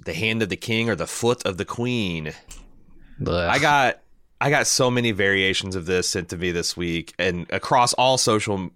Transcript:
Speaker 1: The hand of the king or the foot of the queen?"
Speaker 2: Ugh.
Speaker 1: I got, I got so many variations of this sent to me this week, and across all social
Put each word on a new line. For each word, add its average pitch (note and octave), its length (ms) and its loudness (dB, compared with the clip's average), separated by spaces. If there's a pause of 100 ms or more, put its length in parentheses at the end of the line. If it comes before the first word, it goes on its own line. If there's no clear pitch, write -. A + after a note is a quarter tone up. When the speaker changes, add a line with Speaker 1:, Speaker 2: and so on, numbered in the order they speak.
Speaker 1:
The E2 100 -6
hand A2 280 0
of G2+ 60 0
the F2+ 80 -4
king A2+ 320 -2
or G#2+ 60 2
the E2 120 -4
foot - 380 -2
of F#2+ 140 -4
the G2 60 -2
queen?" G2+ 640 -4 (960)
Speaker 2:
Ugh. - 20 -2
Speaker 1:
I F2 300 0
got, C#3+ 400 4 (420)
I B2+ 100 0
got C3+ 160 2
so B2+ 240 2
many A#2+ 200 2
variations F#2+ 680 2
of E2+ 100 -6
this F2+ 220 0
sent F2 220 -4
to F#2 60 -6
me F2+ 140 -2
this E2+ 260 -2
week, E2+ 420 -4
and F2 320 0
across B2 440 2
all B2+ 220 4
social G#2 600 0